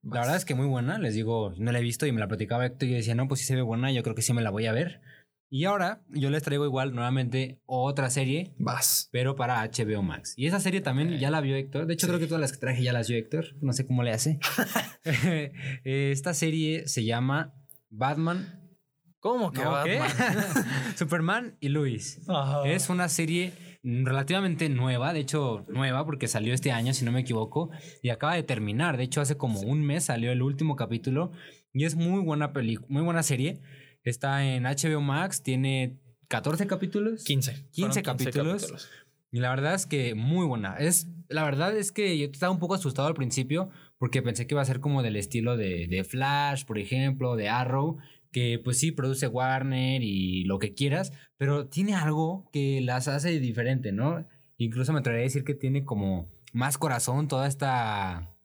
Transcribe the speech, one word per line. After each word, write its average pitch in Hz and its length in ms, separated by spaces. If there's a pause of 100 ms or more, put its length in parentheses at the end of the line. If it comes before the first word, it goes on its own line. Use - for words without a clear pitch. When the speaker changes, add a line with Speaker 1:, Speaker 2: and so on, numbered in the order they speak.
Speaker 1:
La - 80
Speaker 2:
Vas. 120 120
Speaker 1:
verdad 135 160
es 185 80
que 147 100
muy 135 120
buena, 135 320
les 120 140
digo, 110 440
no 117 140
la 120 80
he - 20
visto 120 240
y 139 60
me 113 80
la 104 80
platicaba 110 380
Héctor 127 240
y - 20
yo 123 60
decía, 113 180
"No, 131 140
pues 135 100
sí - 60
se 131 100
ve 131 60
buena, 120 300
yo 120 120
creo 110 120
que 117 60
sí 120 120
me 117 80
la 107 80
voy 107 160
a 110 80
ver". 175 260 (500)
Y 139 160
ahora 196 440
yo 139 220
les 151 120
traigo 143 220
igual 135 300
nuevamente 127 720
otra 131 440
serie, 139 480
Speaker 2:
Vas. - 540
Speaker 1:
pero 131 240
para 123 260
H 110 240
B 107 100
O 101 60
Max. - 340
Y 131 120
esa 190 120
serie 190 220
también 143 320
Speaker 2:
Ok. 143 60
Speaker 1:
ya 135 100
la 156 120
vio 135 140
Héctor. 139 300
De 170 80
hecho, 170 140
Speaker 2:
Sí. 180 40
Speaker 1:
creo 170 80
que 165 60
todas 160 160
las 131 100
que - 60
traje 123 260
ya 123 80
las 117 160
vio 120 100
Héctor. 151 440
No 131 100
sé 127 140
cómo 123 180
le 117 80
hace. 147 300
Speaker 2:
<laughs> - 640
Speaker 1:
<laughs> - 0
Eh, 139 1040
esta 139 220
serie 160 540
se 117 180
llama 127 480 (360)
Batman. 151 720 (600)
Speaker 2:
¿Cómo 214 340
que 131 100
Speaker 1:
No, 139 200
¿qué? 196 160
Speaker 2:
Batman? 226 380
Speaker 1:
<laughs> 190 600
Superman 175 640
y 139 80
Lois. 139 580
Speaker 2:
Ajá. 143 400
Speaker 1:
Es 175 220
una 180 180
serie 170 460 (300)
relativamente 139 840
nueva, 127 440
de 156 60
hecho 131 500
nueva 131 360
porque 135 220
salió 110 260
este 131 180
año, 120 220
si 127 120
no 117 60
me 127 80
equivoco, 123 500 (320)
y 123 80
acaba 147 260
de 165 80
terminar. 120 540
De 123 60
hecho, 131 180
hace 143 160
como 110 220
Speaker 2:
Sí. 101 80
Speaker 1:
un 147 180
mes 147 200
salió 120 260
el 123 100
último 139 360
capítulo 131 540 (420)
y 135 120
es 156 100
muy 175 260
buena 151 320
peli-, 113 340
muy 143 160
buena 170 200
serie. 139 380 (440)
Está 139 400
en 127 200
H 139 240
B 156 80
O 143 40
Max, 156 420
tiene 131 540 (300)
catorce 160 400
capítulos. 202 560
Speaker 2:
Quince. 131 300
Speaker 1:
Quince - 80 (100)
Speaker 2:
Fueron 190 200
quince - 120
Speaker 1:
capítulos. 135 600
Speaker 2:
capítulos. - 260 (420)
Speaker 1:
Y 120 80
la 123 100
verdad 139 260
es 190 100
que 131 300
muy 156 300
buena. 110 320
Es, 165 300 (220)
la 156 160
verdad 156 320
es 202 160
que 190 240
yo 143 80
estaba 165 260
un 180 80
poco 180 160
asustado 139 320
al 165 60
principio 139 560 (280)
porque 117 240
pensé 117 240
que 147 100
iba 143 60
a 131 40
ser 127 160
como 139 220
del 107 120
estilo 113 400
de, 90 320
de 92 160
Flash, 139 640
por 107 140
ejemplo, 127 580
de 101 100
Arrow, 127 500 (360)
que 120 280
pues 123 180
sí, 160 120
produce 135 360
Warner 131 760
y 92 400
lo 98 160
que 101 140
quieras, 147 400 (240)
pero 139 320
tiene 196 260
algo 160 560
que 135 300
las 127 260
hace 147 320
diferente, 120 540
¿no? 156 340 (300)
Incluso 120 340
me 151 80
atrevería 117 240
a 131 60
decir 131 160
que 147 100
tiene 139 300
como 98 440 (220)
más 135 260
corazón 135 520
toda 135 180
esta 107 960